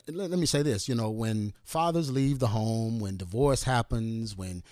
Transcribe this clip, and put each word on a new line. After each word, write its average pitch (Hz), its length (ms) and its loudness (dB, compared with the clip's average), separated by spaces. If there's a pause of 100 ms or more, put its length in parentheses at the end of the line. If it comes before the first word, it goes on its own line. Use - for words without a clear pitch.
let, 175 220 -6
let 180 100 2
me 165 60 4
say 147 160 4
this, 131 260 0
you 131 80 0
know, 113 160 0
when 110 420 -2 (120)
fathers 165 440 0
leave 135 300 2
the 127 80 2
home, 113 540 0
when 98 160 -4
divorce 117 460 2
happens, 113 760 0
when, 92 340 -8